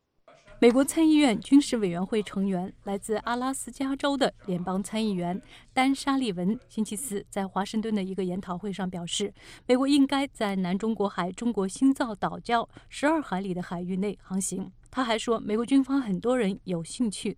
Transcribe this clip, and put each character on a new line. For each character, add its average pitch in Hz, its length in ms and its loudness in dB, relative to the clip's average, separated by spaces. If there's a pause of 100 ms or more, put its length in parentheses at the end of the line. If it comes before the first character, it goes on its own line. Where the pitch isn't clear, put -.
(580)
美 233 140 8
国 262 100 4
参 320 240 2
议 311 100 6
院 277 220 4
军 277 220 6
事 262 160 -2
委 208 140 0
员 170 140 -2
会 214 180 -2
成 196 260 -2
员、 185 240 -4 (120)
来 202 120 -4
自 208 200 -4
阿 240 200 -4
拉 262 160 -2
斯 - 180 -8
加 269 240 -4
州 277 220 0
的 254 160 2 (140)
联 180 180 -2
邦 190 180 -2
参 220 220 -2
议 214 80 0
员 175 260 -2 (360)
丹· 262 200 4
沙 269 220 0
利 247 160 0
文 180 260 0 (120)
星 220 120 -4
期 208 140 -4
四 - 320 -8
在 196 180 -4
华 190 160 -2
盛 220 160 -2
顿 220 160 -2
的 202 80 0
一 190 120 -6
个 190 100 -2
研 180 160 -2
讨 180 160 -6
会 196 160 -6
上 185 160 -4
表 175 160 -8
示， 202 300 -4 (320)
美 254 100 6
国 269 100 2
应 277 200 6
该 277 220 0
在 202 280 -2
南 190 220 0
中 220 160 0
国 202 120 0
海 185 240 -2
中 233 220 -2
国 196 160 0
新 269 240 4
造 247 220 -2
岛 175 240 -4
礁 233 280 0 (220)
十 - 180 -2
二 320 140 4
海 190 220 -4
里 196 100 -4
的 175 100 -4
海 175 200 -6
域 185 140 -4
内 196 260 -2
航 190 180 -4
行。 185 320 -6 (180)
他 262 140 -2
还 220 140 0
说， 226 200 0
美 208 180 -2
国 233 100 0
军 269 180 6
方 269 160 0
很 202 180 -2
多 247 200 2
人 202 260 0
有 175 180 -4
兴 220 280 -2
趣 - 280 -6